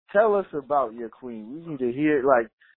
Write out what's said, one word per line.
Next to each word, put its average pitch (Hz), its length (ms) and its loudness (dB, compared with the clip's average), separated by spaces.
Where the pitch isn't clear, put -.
Tell 208 240 4
us 190 180 0
about 135 400 -2
your 117 160 -10
queen. 113 420 -14
We 165 200 -12
need 139 80 -8
to 123 120 0
hear, 147 320 0
like, 123 240 4